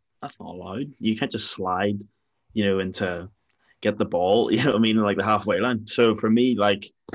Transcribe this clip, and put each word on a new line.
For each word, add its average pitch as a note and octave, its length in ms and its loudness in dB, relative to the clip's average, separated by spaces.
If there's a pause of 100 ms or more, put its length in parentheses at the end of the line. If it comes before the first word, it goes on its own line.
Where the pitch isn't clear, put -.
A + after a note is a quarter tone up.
(200)
that's - 180 -14
not - 160 -14
allowed. F#2+ 460 -10
You A2 160 0
can't C3+ 160 -4
just - 180 0
slide, G2 480 -2 (540)
you G#2+ 140 0
know, F#2+ 120 2
into F#2 520 -4 (500)
get G#2 160 0
the G#2+ 80 0
ball, F#2 460 2
<laughs> - 20 2
you A2+ 60 2
know C3 140 2
what G2+ 40 2
I G#2+ 40 2
mean, A2 180 4
like, G2+ 180 2
the F#2+ 80 -2
halfway G2+ 360 0
line. A2+ 260 -2
So A#2 280 4
for A2 140 -2
me, A#2+ 280 4
like, G2+ 280 2 (300)